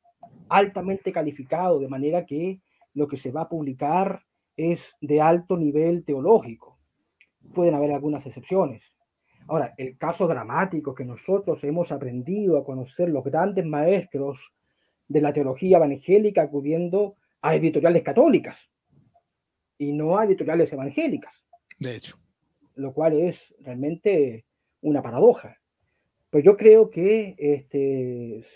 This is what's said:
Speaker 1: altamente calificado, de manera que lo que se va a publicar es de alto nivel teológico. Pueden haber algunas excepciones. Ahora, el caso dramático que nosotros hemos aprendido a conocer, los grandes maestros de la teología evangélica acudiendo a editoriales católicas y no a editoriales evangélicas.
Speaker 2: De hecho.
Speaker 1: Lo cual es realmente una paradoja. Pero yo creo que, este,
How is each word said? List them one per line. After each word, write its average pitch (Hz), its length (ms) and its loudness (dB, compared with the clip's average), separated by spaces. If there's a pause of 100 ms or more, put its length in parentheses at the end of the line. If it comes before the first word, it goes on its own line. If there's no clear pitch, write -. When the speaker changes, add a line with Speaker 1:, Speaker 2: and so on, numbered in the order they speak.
(500)
Speaker 1:
altamente 190 640 0
calificado, 156 680 -2
de 135 80 -6
manera 147 380 -4
que 180 360 -8 (320)
lo 147 140 -2
que 143 100 -8
se - 140 -10
va 147 100 -6
a 160 80 -10
publicar 160 720 -2 (320)
es 165 460 -4
de 147 180 2
alto 175 380 2
nivel 160 460 0
teológico. 139 720 0 (760)
Pueden 175 220 2
haber 147 160 0
algunas 143 340 -6
excepciones. 135 560 -4 (640)
Ahora, 147 300 -4
el 131 220 -12
caso 170 280 -2
dramático 147 680 -4
que 135 100 -10
nosotros 175 580 -4
hemos 165 280 -4
aprendido 151 640 -2
a 135 80 -2
conocer, 131 440 -6
los 139 140 -4
grandes 170 440 -2
maestros 147 840 -4 (560)
de 147 140 0
la 147 120 0
teología 151 440 2
evangélica 175 640 2
acudiendo 165 720 -4 (260)
a 160 140 0
editoriales 160 480 2
católicas 233 640 2 (1080)
y 143 140 -6
no 156 260 0
a 220 80 2
editoriales 165 480 0
evangélicas. 151 720 -6 (340)
Speaker 2:
De 123 160 -8
hecho. - 220 -20 (580)
Speaker 1:
Lo 135 180 -10
cual 151 260 0
es 165 420 -4
realmente 139 840 -2 (360)
una 143 200 -2
paradoja. 123 560 2 (720)
Pero 147 140 2
yo 202 140 8
creo 220 320 10
que, 202 480 -2
este, 131 1080 -4 (120)